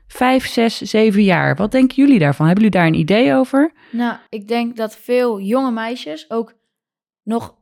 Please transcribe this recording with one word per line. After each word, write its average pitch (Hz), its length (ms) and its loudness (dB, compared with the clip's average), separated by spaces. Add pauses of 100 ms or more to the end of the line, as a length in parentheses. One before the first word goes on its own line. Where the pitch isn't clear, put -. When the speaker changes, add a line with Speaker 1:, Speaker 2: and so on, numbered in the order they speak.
Speaker 1:
vijf, 254 400 0
zes, 226 340 -2
zeven 214 420 2
jaar. 147 320 2
Wat 202 160 -2
denken 262 240 2
jullie 277 240 4
daarvan? 147 260 2
Hebben 185 180 4
jullie 190 160 2
daar 170 100 2
een 160 100 0
idee 214 340 2
over? 269 380 2 (200)
Speaker 2:
Nou, 233 240 -4 (140)
ik 208 180 -14
denk 233 300 -4
dat 220 200 -8
veel 247 440 -2
jonge 247 300 -2
meisjes, 247 580 -10
ook 226 240 -6 (680)
nog - 380 -6